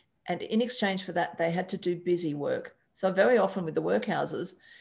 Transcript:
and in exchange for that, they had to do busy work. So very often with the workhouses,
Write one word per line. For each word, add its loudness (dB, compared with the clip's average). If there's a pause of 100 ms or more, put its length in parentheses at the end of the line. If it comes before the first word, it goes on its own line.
(280)
and -2
in 0
exchange 0
for -8
that, -2
they 2
had -2
to -6
do -2
busy 0
work. -4 (180)
So 0
very 6
often 2
with -4
the 0
workhouses, -2 (260)